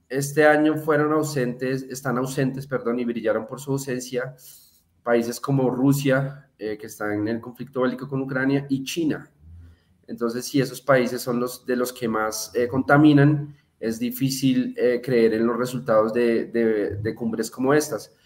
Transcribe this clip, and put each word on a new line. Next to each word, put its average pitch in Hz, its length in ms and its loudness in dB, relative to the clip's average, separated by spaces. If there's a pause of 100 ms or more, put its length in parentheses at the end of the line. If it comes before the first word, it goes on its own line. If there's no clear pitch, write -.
este 143 380 2
año 151 300 4
fueron 151 360 2
ausentes, 131 720 -2
están 127 340 -6
ausentes, 135 520 -4
perdón, 123 320 -4
y 120 40 -4
brillaron 110 440 -2
por 127 100 -12
su 139 140 -6
ausencia 127 640 -6 (640)
países 120 380 0
como 131 300 0
Rusia, 139 880 0
eh, 107 180 -6
que 113 100 -14
está 104 280 -6
en 104 140 -2
el 117 120 -4
conflicto 127 400 -8
bélico 127 260 -2
con 135 140 -4
Ucrania, 135 480 0
y 135 160 -2
China. - 460 -4 (760)
Entonces, 117 380 -6
si 143 160 0
esos - 220 -4
países 123 400 2
son 123 180 -2
los, 123 240 -6
de 127 120 -2
los 123 180 -2
que 120 120 -6
más, 110 480 -4
eh, 120 140 0
contaminan, 143 880 6 (240)
es 113 180 -4
difícil, 127 800 -2
eh, 120 260 0
creer 113 300 4
en 113 140 2
los 120 100 0
resultados 113 560 0
de, 117 340 2
de, 110 500 0
de 107 180 -4
cumbres 110 360 -4
como 131 220 0
estas. 147 420 0 (120)